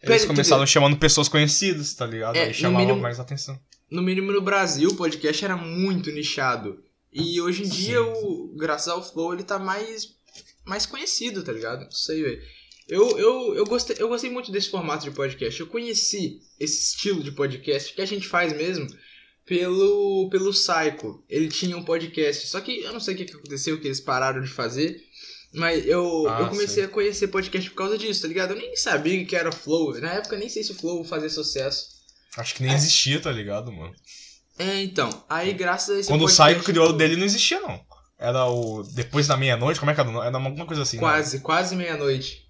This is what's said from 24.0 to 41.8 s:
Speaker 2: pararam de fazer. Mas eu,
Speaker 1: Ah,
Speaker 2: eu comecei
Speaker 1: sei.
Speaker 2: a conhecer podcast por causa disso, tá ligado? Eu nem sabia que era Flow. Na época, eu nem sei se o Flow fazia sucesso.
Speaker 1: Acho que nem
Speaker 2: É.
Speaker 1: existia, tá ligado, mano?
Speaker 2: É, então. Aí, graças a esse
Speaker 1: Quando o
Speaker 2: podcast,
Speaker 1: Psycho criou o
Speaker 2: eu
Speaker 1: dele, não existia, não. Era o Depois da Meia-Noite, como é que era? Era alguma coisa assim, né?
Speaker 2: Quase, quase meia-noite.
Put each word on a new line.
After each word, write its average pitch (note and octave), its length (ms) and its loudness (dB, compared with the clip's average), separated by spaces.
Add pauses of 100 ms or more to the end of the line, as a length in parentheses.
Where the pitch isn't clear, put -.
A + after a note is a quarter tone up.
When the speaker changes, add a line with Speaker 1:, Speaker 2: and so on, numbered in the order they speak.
Speaker 2:
pararam C3 400 0
de C3 80 -6
fazer. C3+ 520 -4 (520)
Mas E3 320 0
eu, E3 420 2
Speaker 1:
Ah, A2+ 140 0
Speaker 2:
eu F3+ 60 2
comecei G3+ 280 -2
Speaker 1:
sei. G3 100 2
Speaker 2:
a - 20 -8
conhecer G3+ 400 0
podcast F#3+ 420 -2
por - 80 -12
causa G3 200 -2
disso, G#3+ 260 -4
tá D#3+ 40 -4
ligado? F#3 240 -2
Eu G#3 60 -4
nem - 180 -10
sabia F3+ 480 0
que F3+ 120 -4
era E3 160 0
Flow. D3+ 500 0
Na E3 120 -6
época, G#3 220 -6
eu G3 40 -6
nem A3+ 100 -8
sei G#3+ 140 -6
se G#3 80 -6
o F#3+ 40 -12
Flow E3+ 280 -4
fazia D#3 260 -4
sucesso. C#3 600 -4 (480)
Speaker 1:
Acho A#2 180 -6
que B2+ 80 -2
nem C3 80 4
Speaker 2:
É. C#3 40 6
Speaker 1:
existia, D3 440 4
tá D#3 120 -4
ligado, A2 400 -4
mano? E2+ 220 -12 (640)
Speaker 2:
É, G3 240 -2
então. F3+ 280 -2 (200)
Aí, F3 240 -2
graças F#3 420 0
a G3+ 40 0
esse F#3+ 100 -4
Speaker 1:
Quando D3+ 120 6
o D#3+ 40 6
Speaker 2:
podcast, D#3 300 10
Speaker 1:
Psycho F3 100 -4
criou E3 220 6
o - 20 8
Speaker 2:
eu D#3+ 40 2
Speaker 1:
dele, D#3 220 4
não F#3 100 0
existia, A#3 340 2
não. F#4 200 -8 (380)
Era B2+ 300 0
o A#2 340 -2 (140)
Depois C#3+ 320 0
da C#3 100 2
Meia-Noite, C3 420 2
como D3 120 2
é D3 40 2
que D3 60 2
era? B2 80 2 (160)
Era A#2+ 120 -2
alguma C#3+ 280 -4
coisa D#3+ 160 -4
assim, A#2+ 160 -4
né? - 40 -2
Speaker 2:
Quase, D3+ 400 2
quase F3 340 0
meia-noite. D3 760 -2